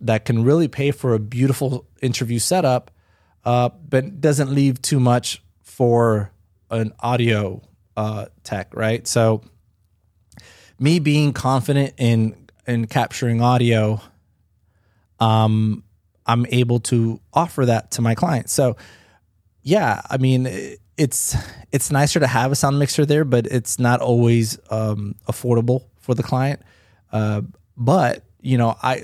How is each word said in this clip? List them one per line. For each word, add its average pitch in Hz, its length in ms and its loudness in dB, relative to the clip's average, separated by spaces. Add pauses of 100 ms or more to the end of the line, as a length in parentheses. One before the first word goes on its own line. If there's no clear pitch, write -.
that 113 240 -2
can 113 200 0
really 151 240 2
pay 143 220 -2
for 131 240 -2
a 110 40 0
beautiful 123 680 -2 (160)
interview 120 360 -2
setup, 135 520 0 (540)
uh, 120 240 2
but 139 520 -4
doesn't 143 320 2
leave 139 300 2
too 143 180 0
much 123 420 0 (200)
for 117 680 0 (380)
an 110 300 -4
audio, 113 640 -2 (340)
uh, 107 300 -6 (180)
tech, 95 300 -10
right? 110 320 -4
So 110 360 2 (1400)
me 156 200 2
being 147 340 2
confident 135 640 0
in, 113 400 0 (300)
in 117 200 -2
capturing 117 540 -2
audio, 117 600 2 (1200)
um, 110 640 2 (440)
I'm 117 240 0
able 120 300 0
to 117 400 -2 (120)
offer 156 340 0
that 113 260 -2
to - 100 -4
my 113 120 2
clients. 151 380 -2
So 127 240 0 (880)
yeah, 143 460 0
I 131 100 -4
mean, 127 280 2
i-, - 300 -10 (200)
it's, - 400 -2 (360)
it's - 180 -4
nicer 147 300 0
to 147 60 4
have 127 260 0
a - 20 0
sound 139 240 0
mixer 143 280 2
there, 147 180 2
but 123 220 2
it's 117 320 -4
not 123 220 2
always, 117 580 2 (120)
um, 107 440 -4 (140)
affordable 123 560 0 (160)
for - 140 -2
the 117 80 -2
client. 135 380 -2 (520)
Uh, 107 300 -2 (340)
but, 135 480 0 (160)
you 131 180 0
know, 113 240 0
I, 131 220 -2